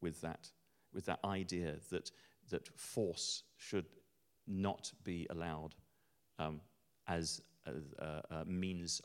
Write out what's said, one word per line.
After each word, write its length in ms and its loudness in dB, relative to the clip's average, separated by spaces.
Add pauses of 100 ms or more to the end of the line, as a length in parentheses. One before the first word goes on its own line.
with 220 0
that, 280 -4 (420)
with 140 -2
that 180 4
idea 520 2 (140)
that, 200 0 (400)
that 180 2 (100)
force 640 0 (140)
should 300 0 (600)
not 460 2 (120)
be 260 -2
allowed, 440 -2 (640)
um, 220 0 (460)
as 360 2 (240)
a, 380 -6
a, 180 -2 (180)
a 40 -2
means 600 0